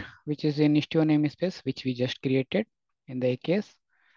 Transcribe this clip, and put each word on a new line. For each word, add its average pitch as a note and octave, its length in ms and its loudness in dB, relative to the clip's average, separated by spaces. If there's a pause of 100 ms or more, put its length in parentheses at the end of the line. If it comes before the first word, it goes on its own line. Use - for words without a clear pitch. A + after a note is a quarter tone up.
(260)
which D3 180 -4
is D3 160 2
in D3+ 140 4
istio D#3 300 2
namespace, D3+ 600 0
which - 200 -6
we C3 80 -2
just B2 300 -4
created C3+ 440 0 (420)
in B2+ 120 -10
the B2+ 80 2
A B2 80 0
K D#3+ 180 -2
S G#3 200 -4 (420)